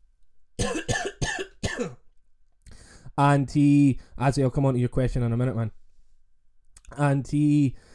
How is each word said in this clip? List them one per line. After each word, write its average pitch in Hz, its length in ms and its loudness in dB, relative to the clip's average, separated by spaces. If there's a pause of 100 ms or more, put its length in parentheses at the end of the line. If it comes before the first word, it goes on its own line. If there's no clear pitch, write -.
(580)
<coughs> - 80 -2 (2500)
and 143 340 2
he, 143 480 4 (180)
Azzy, 135 260 0
I'll 127 60 2
come 139 160 0
on 135 80 2
to 123 60 -2
your 123 100 0
question 127 340 -2
in 117 100 -2
a 117 40 -2
minute, 123 180 -2
man. 113 160 -4 (1300)
And 139 300 0
he, 147 480 2 (200)